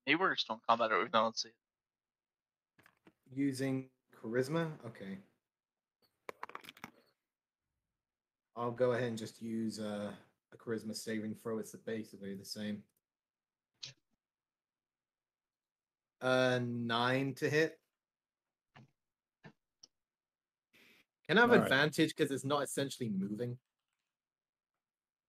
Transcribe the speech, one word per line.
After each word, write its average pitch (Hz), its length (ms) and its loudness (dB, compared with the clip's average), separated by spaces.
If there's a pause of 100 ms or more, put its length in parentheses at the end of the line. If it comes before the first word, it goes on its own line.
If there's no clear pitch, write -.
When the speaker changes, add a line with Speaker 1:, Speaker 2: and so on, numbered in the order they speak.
Speaker 1:
maybe 143 120 4
we're 175 180 2
still - 200 -4
in - 60 -18
combat 117 300 2
order, 104 100 4
even 117 100 -2
though 110 80 6
I - 20 4
don't 113 160 0
see 113 120 -6
it. - 60 -20 (1800)
Speaker 2:
Using 131 580 -2 (220)
charisma? 143 720 -2
Okay. 98 380 -12 (3250)
I'll 117 160 -4
go 123 200 2
ahead 120 160 0
and 113 100 -4
just 110 220 -10
use, 113 380 -4
uh, 104 360 -6 (380)
a - 40 -20
charisma 107 380 -6
saving 107 400 -6
throw. 110 240 -6
It's - 180 -10
basically 101 580 -8
the 98 100 -12
same. 104 380 -6 (3500)
Uh, 127 420 2
nine 120 720 0
to 151 140 -2
hit. 156 320 2 (3500)
Can 170 100 6
I 233 40 10
have 240 80 8
Speaker 3:
All 233 80 10
right. - 40 8
Speaker 2:
advantage 151 520 4
'cause 143 160 2
it's 131 140 -4
not 143 200 0
essentially 131 440 -4
moving? 107 500 -4 (1700)